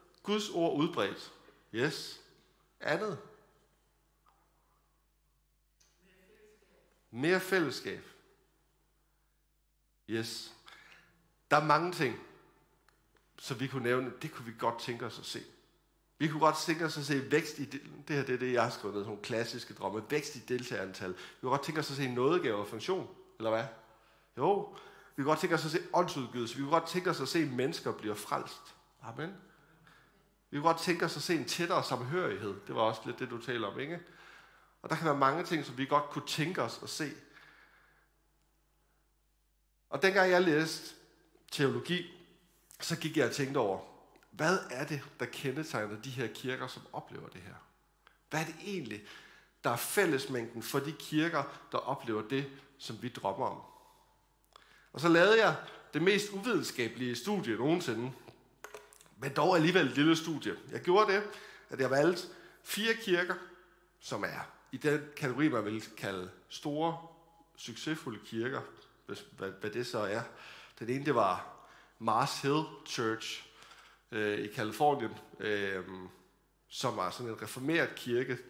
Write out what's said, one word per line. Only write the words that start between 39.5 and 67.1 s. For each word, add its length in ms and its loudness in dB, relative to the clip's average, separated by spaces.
Og 120 -6
dengang 280 6
jeg 120 8
læste 520 2
teologi, 640 0
så 160 -2
gik 200 -2
jeg 100 6
og 60 0
tænkte 260 0
over, 220 2
hvad 280 2
er 160 -6
det, 160 -6
der 60 -2
kendetegner 760 -4
de 80 -10
her 160 -4
kirker, 400 -6
som 160 -12
oplever 360 -12
det 120 -18
her? 140 -18
Hvad 100 0
er 40 -2
det 200 -10
egentlig, 400 -8
der 60 2
er 60 2
fællesmængden 880 0
for 160 0
de 140 -2
kirker, 500 0
der 60 0
oplever 440 -2
det, 280 -2
som 240 -12
vi 60 -4
drømmer 380 -2
om? 140 -4
Og 80 -10
så 80 4
lavede 360 10
jeg 120 4
det 80 2
mest 300 4
uvidenskabelige 840 -2
studie 400 -2
nogensinde, 560 0
men 200 -6
dog 200 6
alligevel 300 6
et 100 -2
lille 200 6
studie. 400 -4
Jeg 100 -6
gjorde 320 6
det, 100 4
at 100 -2
jeg 100 2
valgte 320 4
fire 320 0
kirker, 400 2
som 240 -6
er 240 -4
i 40 -8
den 240 2
kategori, 320 2
man 160 0
vil 200 -4
kalde 340 -6
store, 580 -4